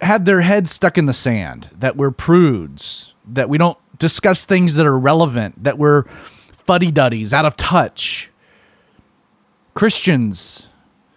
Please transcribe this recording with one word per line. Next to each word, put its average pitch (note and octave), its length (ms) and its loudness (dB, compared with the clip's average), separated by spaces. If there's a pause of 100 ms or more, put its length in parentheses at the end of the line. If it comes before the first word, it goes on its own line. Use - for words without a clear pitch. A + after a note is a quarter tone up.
have F#3+ 240 0
their F#3 160 4
heads F#3 300 0
stuck - 260 0
in D#3+ 80 2
the C3+ 80 0
sand, F2+ 560 -6 (100)
that B2+ 160 -4
we're C#3+ 160 0
prudes, B2 1000 0 (120)
that A#2+ 220 -4
we D3 100 0
don't E3+ 200 2 (200)
discuss - 460 -2
things F3+ 320 2
that D#3 100 2
are C3+ 140 2
relevant, B2+ 640 0
that C3+ 140 -2
we're D3 260 4 (480)
fuddy-duddies, C#3+ 800 0
out C#3+ 140 0
of D3 100 -2
touch. - 760 -4 (1400)
Christians, B2+ 920 -2 (520)